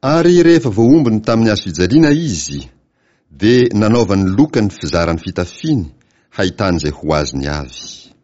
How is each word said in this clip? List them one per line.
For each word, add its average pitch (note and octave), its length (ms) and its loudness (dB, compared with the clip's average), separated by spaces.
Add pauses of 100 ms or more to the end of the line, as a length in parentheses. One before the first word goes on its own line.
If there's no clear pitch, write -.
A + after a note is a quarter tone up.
Ary E3+ 420 4
rehefa D#3+ 260 4
voaombony A2+ 520 2
tamin'ny A2+ 280 0
hazo G#2 140 -2
fijaliana G2+ 480 2
izy, F2+ 580 -6 (600)
dia A#2 420 2
nanaova G#2+ 420 2
ny G2 220 0
lokany B2+ 320 0
fizarany E2+ 480 -4
fitafiany, F#2 720 -6 (500)
hahitan'izay F2+ 540 -4
ho D2+ 220 -6
azony D2 340 -4
avy. - 640 -12 (120)